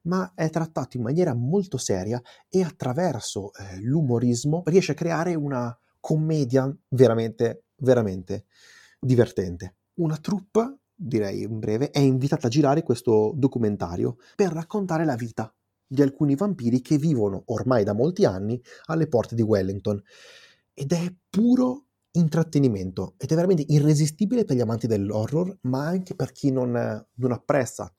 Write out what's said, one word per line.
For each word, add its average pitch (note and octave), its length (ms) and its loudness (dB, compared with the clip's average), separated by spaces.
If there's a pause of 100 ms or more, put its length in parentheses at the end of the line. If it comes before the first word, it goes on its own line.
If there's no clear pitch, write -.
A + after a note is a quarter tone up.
ma F#3 320 -4
è D#3+ 140 -2
trattato D#3+ 480 -6
in A#2+ 60 -4
maniera D3+ 300 0
molto D3 440 -2
seria G#2+ 440 -2 (280)
e F#3 140 0
attraverso, B2+ 880 -4
eh, F#2+ 280 -14
l'umorismo B2+ 840 0
riesce E3 280 2
a - 20 -4
creare E3 400 -2
una C3 420 -4 (220)
commedia C#3+ 720 0 (180)
veramente, A2+ 760 2 (120)
veramente G#2+ 680 0 (540)
divertente. G2 760 0 (200)
Una D#3 220 -2
troupe, G#3+ 640 -4 (160)
direi G#2 480 -4
in A2 160 -8
breve, A2 320 -2
è D3 80 -2
invitata C3+ 480 2
a - 20 4
girare C#3+ 320 2
questo G#2+ 540 2
documentario A2+ 840 -2 (180)
per F#3+ 160 0
raccontare E3 540 -4
la C#3 100 0
vita A2+ 360 -8 (380)
di C#3 120 2
alcuni C#3 340 2
vampiri B2+ 460 0
che D#3 160 0
vivono A2+ 480 0
ormai A#2 380 2
da G#2 100 0
molti E3+ 320 2
anni G#2 340 -2 (260)
alle D#3+ 220 -2
porte A#2 280 0
di A#2 80 2
Wellington. G2+ 580 0 (720)
Ed C#3 180 -6
è F3 220 -2 (160)
puro B3+ 540 2 (280)
intrattenimento, C#3+ 1080 0
ed B2 140 -6
è D#3+ 40 2
veramente F3 320 2
irresistibile D#3 760 2
per C3+ 120 0
gli A#2+ 60 2
amanti A2+ 260 -2
dell'horror, A2 720 -2
ma C3 240 -4
anche F#3 300 -4
per C3+ 160 -6
chi C#3 200 -2
non, B2+ 200 -2
non A#2 600 -4
apprezza B2 680 -2